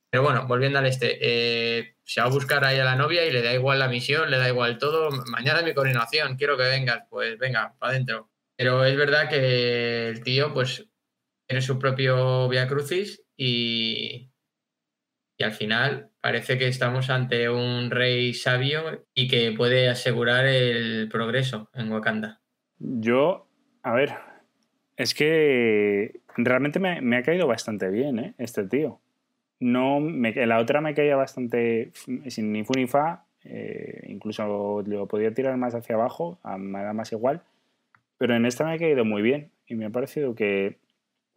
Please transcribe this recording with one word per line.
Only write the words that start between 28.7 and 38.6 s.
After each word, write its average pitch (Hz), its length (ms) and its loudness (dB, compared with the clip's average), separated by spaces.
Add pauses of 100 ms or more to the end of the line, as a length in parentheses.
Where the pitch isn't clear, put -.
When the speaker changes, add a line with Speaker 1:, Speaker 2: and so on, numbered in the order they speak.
Speaker 2:
No, 127 380 2
me, 147 340 0 (140)
la 113 140 4
otra 135 200 0
me 156 140 -4
caía 147 220 4
bastante 117 720 0
f-, - 420 -10
sin 107 220 -4
ni 107 120 -4
fu 127 120 -2
ni 127 100 2
fa, 151 380 0 (180)
eh, - 640 -12
incluso 104 800 -4
lo 101 220 -4
podía 110 260 0
tirar 131 220 0
más 123 180 -2
hacia 117 220 -4
abajo, 160 480 -2
a-, 98 140 -10
me 98 240 -8
da 104 100 -6
más 107 180 -6
igual, 127 320 0 (760)
pero 120 180 4
en 117 100 4
esta 123 180 0